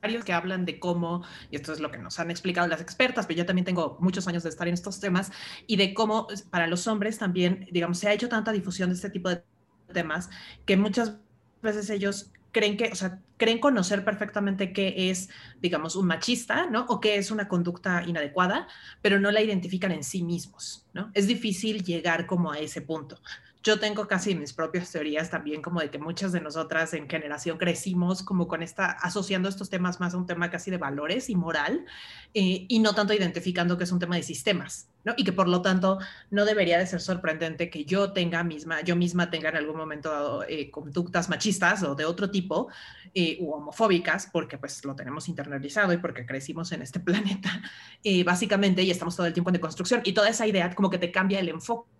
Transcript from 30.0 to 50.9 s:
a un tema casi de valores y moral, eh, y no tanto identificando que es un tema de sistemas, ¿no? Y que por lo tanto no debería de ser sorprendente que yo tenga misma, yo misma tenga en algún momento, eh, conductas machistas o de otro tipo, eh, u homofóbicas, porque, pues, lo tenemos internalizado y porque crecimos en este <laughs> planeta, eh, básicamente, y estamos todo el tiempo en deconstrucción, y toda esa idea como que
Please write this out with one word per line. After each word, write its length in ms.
a 40
un 80
tema 240
casi 220
de 60
valores 520
y 60
moral, 500
eh, 360
y 100
no 160
tanto 180
identificando 640
que 60
es 80
un 80
tema 160
de 80
sistemas, 640
¿no? 140
Y 80
que 80
por 160
lo 120
tanto 380
no 160
debería 340
de 80
ser 140
sorprendente 680
que 140
yo 300
tenga 320
misma, 380
yo 120
misma 340
tenga 200
en 80
algún 180
momento, 720
eh, 240
conductas 560
machistas 560
o 100
de 120
otro 260
tipo, 380
eh, 280
u 100
homofóbicas, 800
porque, 260
pues, 280
lo 100
tenemos 320
internalizado 640
y 60
porque 280
crecimos 460
en 120
este 220
<laughs> 360
planeta, 100
eh, 200
básicamente, 600
y 80
estamos 260
todo 100
el 60
tiempo 160
en 60
deconstrucción, 500
y 80
toda 160
esa 180
idea 260
como 160
que 100